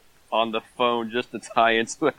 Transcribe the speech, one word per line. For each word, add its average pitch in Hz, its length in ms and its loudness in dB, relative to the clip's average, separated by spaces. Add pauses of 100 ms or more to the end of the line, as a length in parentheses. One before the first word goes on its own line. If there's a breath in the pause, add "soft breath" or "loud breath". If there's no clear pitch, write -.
(300)
on 113 220 0
the 110 80 -2 (160)
phone 120 340 0
just 120 220 -6
to 117 60 -8
tie 113 340 2
into 113 340 -2
<laughs> 135 120 2